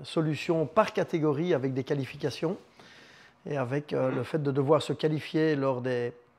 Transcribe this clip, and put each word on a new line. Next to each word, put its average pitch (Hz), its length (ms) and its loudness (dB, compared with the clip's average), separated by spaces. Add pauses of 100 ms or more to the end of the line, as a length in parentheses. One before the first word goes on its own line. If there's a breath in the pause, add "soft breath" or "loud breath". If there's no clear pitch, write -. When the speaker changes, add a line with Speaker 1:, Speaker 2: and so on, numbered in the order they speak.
Speaker 1:
solution 156 640 0
par - 260 2
catégorie 160 600 0
avec 131 180 0
des 127 120 -2
qualifications 147 720 -4 (920 loud breath)
et 147 80 -4
avec, 135 360 -2
euh, 131 180 0
Speaker 2:
Mhm. 135 60 -4
Speaker 1:
le 127 80 -2
fait 156 180 -2
de 143 80 0
devoir 139 320 4
se - 100 -4
qualifier 156 600 0
lors 135 280 0
des, 123 300 -2 (260)